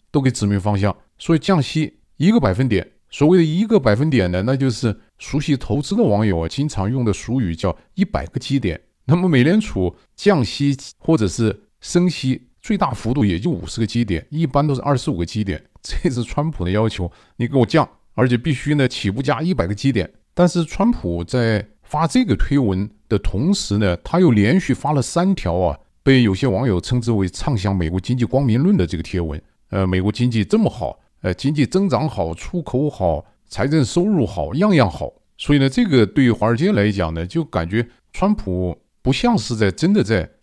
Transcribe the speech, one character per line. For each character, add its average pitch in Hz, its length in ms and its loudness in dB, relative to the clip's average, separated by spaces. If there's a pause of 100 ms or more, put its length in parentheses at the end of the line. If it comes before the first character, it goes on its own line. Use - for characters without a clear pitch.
(120)
都 143 100 0
给 131 80 2
指 120 160 -4
明 101 160 0
方 104 160 0
向。 98 180 0 (240)
所 - 160 0
以 156 40 2
降 185 220 2
息 - 380 -4 (180)
一 165 140 4
个 226 80 6
百 98 140 2
分 123 140 0
点， 98 180 0 (240)
所 - 160 0
谓 180 120 6
的 170 60 6
一 165 220 0
个 214 140 2
百 117 160 2
分 143 140 0
点 107 200 2
呢， 92 160 0
那 135 120 0
就 135 120 0
是 113 300 -2 (180)
熟 - 220 -4
悉 143 160 0
投 131 260 -4
资 196 140 -4
的 233 80 2
网 110 220 2
友 92 140 2
啊， 82 100 -2
经 143 180 -4
常 101 240 -2
用 127 140 -2
的 104 80 2
俗 120 260 -4
语 87 160 -2
叫 85 180 -2 (200)
一 185 100 0
百 - 220 -4
个 - 140 -8
基 135 200 -2
点。 95 220 -4 (240)
那 135 100 2
么 180 140 0
美 139 140 4
联 185 180 2
储 92 340 -4 (220)
降 185 260 2
息 143 320 -2 (220)
或 - 180 0
者 110 120 0
是 110 300 -2 (220)
升 175 300 0
息， - 400 -6 (120)
最 208 160 -4
大 151 140 -2
幅 113 220 -4
度 139 100 0
也 165 160 2
就 127 100 -4
五 87 160 -6
十 - 140 -10
个 113 80 -2
基 120 160 -2
点， 82 260 -4
一 160 160 -4
般 143 200 0
都 143 100 0
是 123 60 -6
二 139 160 0
十 - 140 -4
五 92 80 -2
个 85 60 -2
基 104 200 -4
点。 90 180 -6 (180)
这 - 280 -2
是 120 140 -4
川 151 280 -4
普 90 140 -6
的 90 60 -2
要 107 180 0
求， 90 200 -6 (280)
你 120 100 -2
给 127 80 -2
我 127 100 6
降， 156 220 2 (280)
而 123 120 2
且 123 80 2
必 127 160 -2
须 143 240 -2
呢， 139 100 2
起 - 240 -2
步 107 120 -4
价 131 200 -2
一 175 120 -2
百 92 120 -2
个 95 80 -4
基 131 200 0
点。 98 180 -2 (220)
但 175 160 4
是 170 160 -2
川 208 260 0
普 87 320 -4
在 113 420 0 (180)
发 151 220 -2
这 254 200 2
个 135 100 2
推 - 240 2
文 101 300 0 (180)
的 110 120 0
同 143 340 0
时 101 240 -2
呢， 98 200 2
他 - 220 -2
又 175 120 6
连 110 280 4
续 143 140 -2
发 139 180 -4
了 143 100 2
三 185 320 0
条 85 220 -2
啊， 87 240 0 (220)
被 131 220 6
有 98 120 4
些 131 120 -2
网 117 200 0
友 92 140 2
称 123 180 0
之 117 140 -2
为 98 160 0
“唱 - 280 -4
响 98 160 0
美 87 160 0
国 87 80 -2
经 123 200 -2
济 120 80 0
光 131 180 0
明 120 180 2
论” 190 140 4
的 127 100 2
这 85 120 -6
个 80 60 -6
贴 90 180 -4
文。 78 200 -6 (280)
呃， 98 180 -2
美 92 140 0
国 101 100 0
经 123 180 0
济 113 140 0
这 208 160 2
么 202 100 2
好， - 300 -10 (220)
呃， 90 120 -2
经 135 180 -2
济 147 140 2
增 190 240 0
长 143 180 0
好， 82 280 -4
出 - 260 -8
口 160 260 -2
好， 85 380 -2 (220)
财 107 200 -4
政 151 160 2
收 175 220 0
入 196 180 2
好， 78 300 -4
样 185 220 2
样 123 140 4
好。 - 220 -8 (240)
所 - 200 0
以 - 20 4
呢， 135 100 4
这 180 160 2
个 135 220 4
对 135 180 2
于 123 60 6
华 104 160 0
尔 117 100 2
街 165 160 0
来 107 200 2
讲 92 220 -2
呢， 82 120 -4
就 156 180 -4
感 85 240 -4
觉 110 200 -2 (240)
川 208 240 0
普 90 420 -4 (240)
不 127 100 0
像 240 240 2
是 117 200 -2
在 107 160 2
真 165 200 0
的 202 120 4
在 98 260 0 (120)